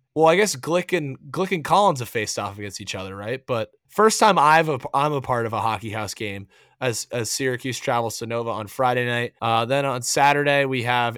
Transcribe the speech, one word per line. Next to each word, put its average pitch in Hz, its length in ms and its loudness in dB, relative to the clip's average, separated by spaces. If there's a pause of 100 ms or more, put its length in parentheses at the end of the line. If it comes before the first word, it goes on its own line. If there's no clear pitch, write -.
(140)
well, 160 140 6
I 165 80 6
guess 202 180 2
Glick 170 420 -2
and, 139 220 -4 (120)
Glick 185 220 -4
and 156 120 -2
Collins 175 360 2
have 117 100 -8
faced 107 280 -4
off 101 200 -8
against 104 240 -12
each 98 120 -10
other, 95 220 -10
right? 110 280 -8
But 113 260 -4 (180)
first 214 320 2
time 202 180 6
I've 156 300 6
a, 135 100 0 (140)
I'm 147 220 0
a 135 80 -4
part 120 240 -2
of 107 80 -6
a 110 60 -2
Hockey 107 300 -4
House 107 220 -6
game 98 360 -10 (340)
as, 120 300 -2
as 110 180 -4
Syracuse 127 480 -4
travels 117 400 -2
to 113 80 -10
Nova 117 240 -6
on 107 160 -6
Friday 123 400 0
night. 120 340 -4
Uh, 113 240 2
then 139 200 0
on 127 180 -4
Saturday, 143 600 4
we 131 180 -2
have 120 360 0